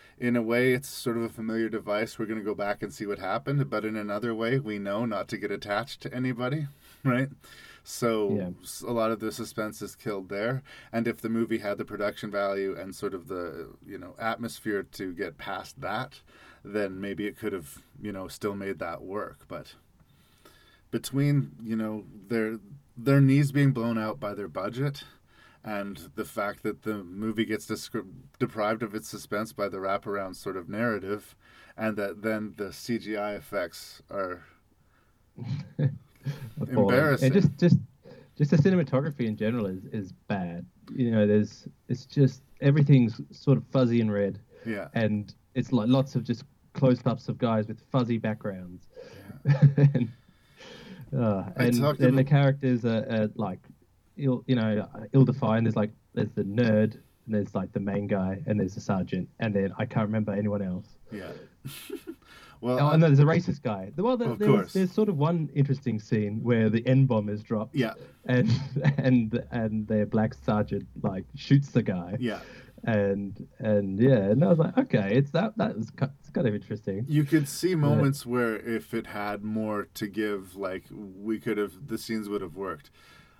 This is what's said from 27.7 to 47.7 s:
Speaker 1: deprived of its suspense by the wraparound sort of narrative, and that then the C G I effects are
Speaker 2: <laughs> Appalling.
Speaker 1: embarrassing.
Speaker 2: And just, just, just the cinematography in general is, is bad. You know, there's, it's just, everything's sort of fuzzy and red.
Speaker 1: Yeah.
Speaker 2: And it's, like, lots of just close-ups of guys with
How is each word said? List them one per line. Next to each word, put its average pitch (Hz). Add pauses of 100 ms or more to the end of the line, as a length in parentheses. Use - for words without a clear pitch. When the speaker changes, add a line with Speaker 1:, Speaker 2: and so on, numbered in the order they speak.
Speaker 1:
deprived 110
of 104
its 104
suspense 107
by 101
the 95
wraparound 95
sort 95
of 85
narrative, 104 (420)
and 110
that 101
then 107
the 98
C -
G 104
I 104
effects -
are 92 (920)
Speaker 2:
<laughs> - (1120)
Appalling. 127
Speaker 1:
embarrassing. 131
Speaker 2:
And 196
just, -
just, 175 (600)
just 147
the 175
cinematography 147
in 107
general 110
is, 95
is 95 (160)
bad. 90 (300)
You 120
know, 107
there's, 107 (200)
it's -
just, - (200)
everything's 139 (100)
sort -
of 107
fuzzy 120
and 107
red. 101 (260)
Speaker 1:
Yeah. 101
Speaker 2:
And 107 (200)
it's, 127
like, 113
lots 135
of 120
just 117 (300)
close-ups 123
of 107
guys 110
with 110 (120)